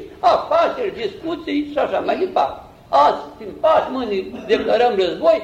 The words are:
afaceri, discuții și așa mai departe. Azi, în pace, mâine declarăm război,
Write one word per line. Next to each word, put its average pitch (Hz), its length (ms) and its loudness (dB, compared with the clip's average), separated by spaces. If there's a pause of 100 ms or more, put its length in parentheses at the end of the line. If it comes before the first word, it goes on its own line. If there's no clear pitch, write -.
(340)
afaceri, 285 680 0
discuții 294 680 -4
și 285 60 -2
așa 220 280 0
mai 202 180 -2
departe. - 340 -2 (300)
Azi, 277 340 4 (240)
în 185 140 -12
pace, 302 300 4
mâine 247 260 -4 (300)
declarăm 226 560 2
război, 196 420 2